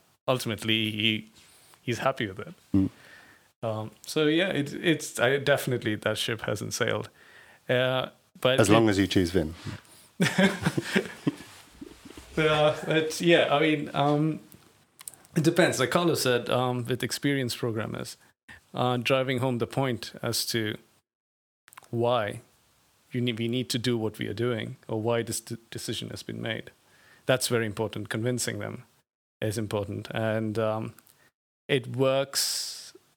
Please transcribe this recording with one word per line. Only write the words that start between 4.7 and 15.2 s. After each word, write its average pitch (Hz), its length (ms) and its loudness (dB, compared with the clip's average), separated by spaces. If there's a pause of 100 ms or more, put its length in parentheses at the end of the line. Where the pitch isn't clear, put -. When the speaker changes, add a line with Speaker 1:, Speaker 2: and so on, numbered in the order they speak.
Speaker 1:
it's, - 460 -2
I, 135 200 4
definitely 127 580 2
that 107 220 0
ship - 240 -4
hasn't 110 300 -4
sailed. 110 380 -2 (580)
Uh, 127 400 0 (300)
but 131 220 4
Speaker 2:
As 104 80 4
Speaker 1:
it 104 40 6
Speaker 2:
long 113 180 8
as 95 80 2
you 98 80 4
choose 90 240 2
Vim. 82 240 2 (680)
Speaker 1:
<laughs> 165 140 2 (2000)
Uh, 151 460 4
but 156 360 0
yeah, 170 300 6
I 143 100 4
mean, 156 340 0
um, 147 460 2 (960)